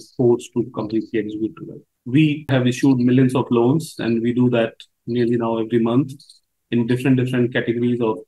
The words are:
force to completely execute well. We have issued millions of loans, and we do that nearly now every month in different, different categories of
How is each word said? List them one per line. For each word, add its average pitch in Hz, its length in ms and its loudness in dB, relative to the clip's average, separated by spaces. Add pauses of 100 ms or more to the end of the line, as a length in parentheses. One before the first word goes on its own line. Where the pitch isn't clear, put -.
(160)
force 120 380 2
to 117 200 -2
completely 110 460 -4
execute 107 420 -6
well. - 180 -14 (240)
We 147 460 0
have 127 160 0
issued 127 320 2
millions 127 360 4
of 123 160 0
loans, 123 480 0
and 113 240 -2
we 120 120 0
do 123 160 2
that 117 240 0 (320)
nearly 120 300 0
now 113 220 -2
every 113 200 0
month 120 340 0 (580)
in 117 160 0
different, 127 300 2
different 123 360 0
categories 120 480 -2
of 110 280 0